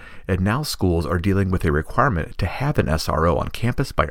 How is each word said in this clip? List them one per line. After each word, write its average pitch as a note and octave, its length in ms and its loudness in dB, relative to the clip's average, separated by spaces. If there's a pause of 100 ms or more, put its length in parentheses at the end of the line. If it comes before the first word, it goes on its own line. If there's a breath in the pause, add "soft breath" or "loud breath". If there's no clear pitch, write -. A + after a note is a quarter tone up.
(280 loud breath)
and F#2 140 2
now A2 200 2
schools F2 440 0
are F2 120 0
dealing F#2+ 320 2
with F2+ 140 0
a D#2+ 80 2
requirement E2+ 680 0
to - 80 2
have C#3 320 -2
an G#2 100 2
S D#2+ 200 0
R D#2+ 180 2
O E2 100 2
on - 120 -2
campus - 420 -2
by D2+ 200 0